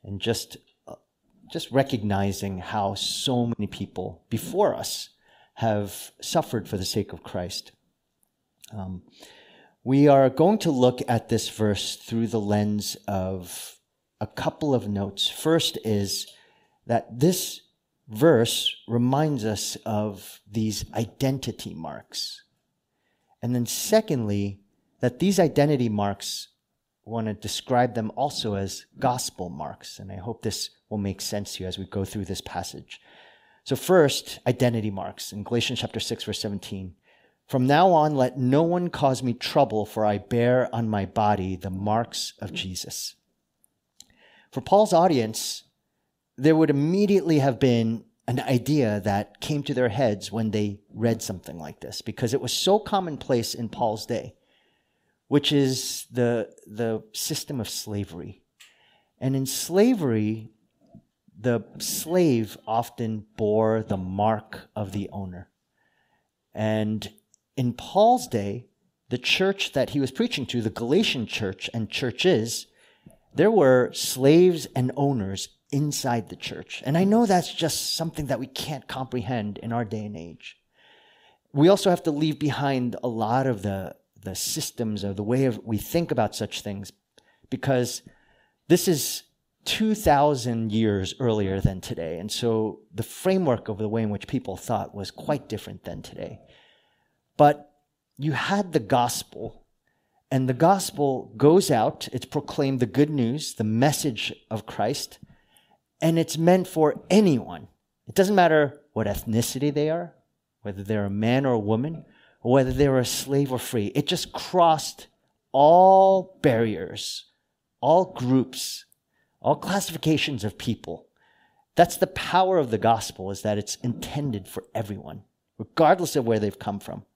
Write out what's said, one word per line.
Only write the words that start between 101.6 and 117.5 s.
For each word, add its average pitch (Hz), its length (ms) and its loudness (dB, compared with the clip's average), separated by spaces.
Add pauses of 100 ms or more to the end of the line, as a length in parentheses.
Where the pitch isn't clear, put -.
out, - 400 0
it's - 140 -6
proclaimed, 135 540 -2
the 120 60 4
good 139 240 2
news, 135 460 -2
the 117 80 -4
message 120 680 0 (200)
of 107 160 -8
Christ, - 500 -4 (840)
and 165 180 4
it's 160 180 -2
meant 180 300 4
for - 420 0
anyone. 135 580 4 (380)
It 113 80 -16
doesn't 196 220 4
matter 156 460 4 (120)
what 110 140 -2
ethnicity 120 640 -2
they 151 160 0
are, 170 240 -4 (480)
whether 101 220 -8
they're 104 220 0
a 98 40 -4
man 117 380 2
or 123 60 2
a 113 60 2
woman, 120 460 -2 (360)
or 120 100 0
whether 131 220 4
they 139 160 4
were 131 100 4
a 120 60 2
slave 139 460 -2
or 127 60 -2
free. 110 380 -2
It 143 100 0
just - 280 -4
crossed - 760 2 (440)
all 185 920 8
barriers, 110 800 0 (540)